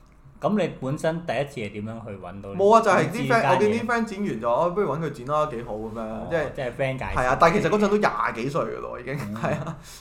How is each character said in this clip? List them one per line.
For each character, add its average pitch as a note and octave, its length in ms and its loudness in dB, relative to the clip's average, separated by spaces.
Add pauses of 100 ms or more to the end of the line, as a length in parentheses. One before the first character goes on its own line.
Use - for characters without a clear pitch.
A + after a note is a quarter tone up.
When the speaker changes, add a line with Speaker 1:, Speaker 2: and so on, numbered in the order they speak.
(400)
Speaker 1:
咁 G3 200 2
你 D3 180 0
本 C3+ 200 -4
身 E3 280 -2
第 C3 60 -4
一 B2+ 120 0
次 C#3 160 -10
係 G2+ 120 -6
點 G#2 140 -6
樣 A2+ 200 -10
去 A2+ 120 -10
搵 F#2 240 -12
到 G2 80 -10
呢？ G2 80 -8
Speaker 2:
冇 G3+ 160 8
啊， A3+ 80 10
就 G3+ 80 4
係 E3+ 200 6
啲 - 20 -6
friend， - 0 -
Speaker 1:
點 - 0 -
知 B3 160 -2
間 A#3 140 6
嘢？ C3+ 80 4
Speaker 2:
我 C3+ 60 6
見 G#3 140 4
啲 A3+ 160 0
friend A#3 180 0
剪 G#3+ 220 -8
完 B2 140 -4
就， A#2+ 100 0
哦， D#3 240 2
不 G3+ 80 0
如 D#3+ 100 0
搵 C#3 80 -4
佢 D#3+ 120 -4
剪 B2 140 -12
啦， D3+ 200 0
幾 A#2+ 160 -6
好 A#2+ 100 -8
咁 G#2+ 220 -6
樣， A#2 60 -6
Speaker 1:
哦， A2 280 -6
Speaker 2:
即 E3 80 -2
係 C#3+ 180 -2
Speaker 1:
即 - 60 -8
係 B2+ 140 -2
friend C3 240 -2
介 A2 80 -6
紹。 - 100 -6
Speaker 2:
係 C3 100 2
啊， C3 140 2
但 E3+ 100 8
係 F3 40 0
其 E3+ 120 2
實 D#3 40 2
嗰 G#3 80 2
陣 G#3 100 4
都 G3+ 80 4
廿 G#3 140 4 (240)
幾 A#2 160 -4
歲 D3 120 -2
㗎 A#2+ 180 -6
咯， A#2+ 200 -10
已 B2 40 -14
經， C3 140 -6
Speaker 1:
嗯。 G#2+ 180 -8
Speaker 2:
係 C3 140 -2 (140)
啊， E3 120 -10 (240)